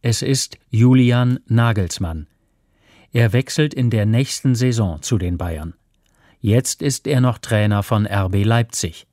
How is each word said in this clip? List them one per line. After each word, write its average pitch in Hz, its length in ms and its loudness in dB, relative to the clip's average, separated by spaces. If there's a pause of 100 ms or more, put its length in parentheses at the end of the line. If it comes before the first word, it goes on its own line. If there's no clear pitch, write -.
Es 117 200 -2
ist - 360 -4 (120)
Julian 123 760 4
Nagelsmann. 95 800 -2 (840)
Er 117 220 2
wechselt 147 400 0
in 123 160 0
der 107 160 0
nächsten 127 500 0
Saison 113 460 -2
zu - 160 -2
den 87 200 -2
Bayern. 82 360 -8 (680)
Jetzt 117 400 0
ist 143 240 -4
er 135 160 0
noch 127 160 2
Trainer 104 460 0
von 107 220 0
R 98 240 -2
B 98 140 0
Leipzig. 113 680 -2